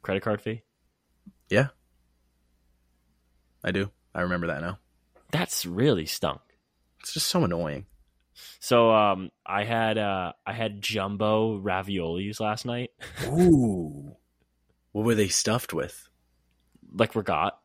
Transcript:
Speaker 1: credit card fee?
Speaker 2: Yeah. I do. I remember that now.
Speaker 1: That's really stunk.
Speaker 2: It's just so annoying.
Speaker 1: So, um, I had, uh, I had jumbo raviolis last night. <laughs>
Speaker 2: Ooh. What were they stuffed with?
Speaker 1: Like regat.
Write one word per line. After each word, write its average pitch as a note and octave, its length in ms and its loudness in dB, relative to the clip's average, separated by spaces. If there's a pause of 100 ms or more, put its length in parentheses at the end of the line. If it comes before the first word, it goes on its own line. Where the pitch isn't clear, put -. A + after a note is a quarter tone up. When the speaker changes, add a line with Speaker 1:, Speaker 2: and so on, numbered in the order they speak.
Speaker 1:
credit G2 200 -2
card G#2 200 -4
fee? A2+ 200 -8 (840)
Speaker 2:
Yeah. B2+ 200 4 (1900)
I - 80 -4
do. G2 200 -2 (240)
I F2 80 -2
remember F2+ 260 -2
that D2 120 -4
now. F2 180 -8 (520)
Speaker 1:
That's - 340 -4
really F#2+ 400 0
stunk. C#2 360 -4 (600)
Speaker 2:
It's - 140 -14
just - 140 -2
so F3 160 0
annoying. E2+ 420 -4 (720)
Speaker 1:
So, A#2 320 6
um, G2+ 400 4 (160)
I G2+ 180 -2
had, A2+ 320 0
uh, G2 360 -2 (120)
I G2+ 80 -6
had G#2+ 300 -6
jumbo G#2+ 760 0
raviolis F#2+ 800 -4
last G#2+ 260 -4
night. B2 240 -6 (180)
<laughs> - 200 -10
Speaker 2:
Ooh. G#2+ 880 4 (760)
What G#2+ 120 -2
were A#2 100 4
they G#2 140 4
stuffed - 440 0
with? - 360 -6 (840)
Speaker 1:
Like G#2+ 200 0
regat. F#2+ 400 0 (120)